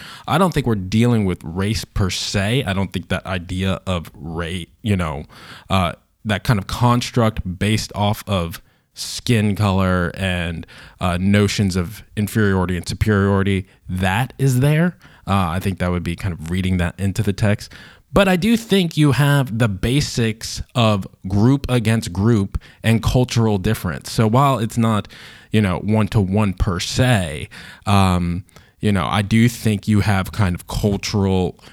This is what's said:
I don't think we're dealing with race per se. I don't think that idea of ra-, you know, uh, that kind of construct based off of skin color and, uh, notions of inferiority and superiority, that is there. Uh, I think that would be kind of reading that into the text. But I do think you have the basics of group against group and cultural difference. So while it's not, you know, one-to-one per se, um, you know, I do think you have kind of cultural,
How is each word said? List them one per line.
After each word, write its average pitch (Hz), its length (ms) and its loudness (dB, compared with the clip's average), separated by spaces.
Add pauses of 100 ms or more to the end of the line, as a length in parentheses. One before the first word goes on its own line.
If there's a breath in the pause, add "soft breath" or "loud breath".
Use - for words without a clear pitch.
(260 loud breath)
I 135 120 0
don't 185 160 2
think 135 120 0
we're 113 100 2
dealing 107 500 2
with 90 180 -4
race 92 400 -4
per - 240 -2
se. 107 560 -2
I 101 80 -4
don't 95 180 -2
think 87 180 -8
that - 180 -4
idea 92 600 -4
of 87 280 -4
ra-, 82 500 -8 (160)
you 104 160 0
know, 78 280 -4 (440 loud breath)
uh, 92 240 2 (320)
that 104 180 -2
kind 107 160 2
of 95 100 -6
construct 117 880 0
based 107 360 -2
off 104 320 -2
of 87 360 -4 (320)
skin 107 600 -2
color 92 600 0
and, 87 520 -4 (340 loud breath)
uh, 90 200 0
notions 101 560 2
of 90 260 -4 (140)
inferiority 98 640 0
and 80 100 -8
superiority, 98 800 2 (240 soft breath)
that 95 480 0
is 131 220 2
there. 156 360 2 (320 loud breath)
Uh, 95 200 2
I 82 100 -2
think 92 220 -4
that 90 100 0
would 87 140 -2
be 87 100 -4
kind 90 180 -6
of 78 180 -8
reading 92 260 0
that 87 240 -2
into 95 200 -2
the 101 120 0
text. 104 400 -2 (400 loud breath)
But 196 160 4
I 185 80 4
do 220 200 2
think 196 400 0
you 147 140 4
have 139 480 2
the 120 80 2
basics 113 960 -2 (140)
of 107 280 2 (220)
group 113 420 4
against 113 440 0
group 101 500 0 (220 loud breath)
and 110 180 2
cultural 117 560 2
difference. 90 540 -4
So 113 160 2
while 131 320 2
it's 113 180 -4
not, 113 300 0 (420 loud breath)
you 110 100 4
know, 92 200 0
one-to-one 101 760 2
per 90 240 -4
se, 92 680 0 (380 loud breath)
um, 90 580 2 (340 soft breath)
you 107 140 0
know, 92 120 0
I 92 180 -2
do 113 260 4
think 107 400 -2
you 107 120 4
have 92 300 0
kind 90 240 0
of - 140 -12
cultural, 98 880 0 (140 loud breath)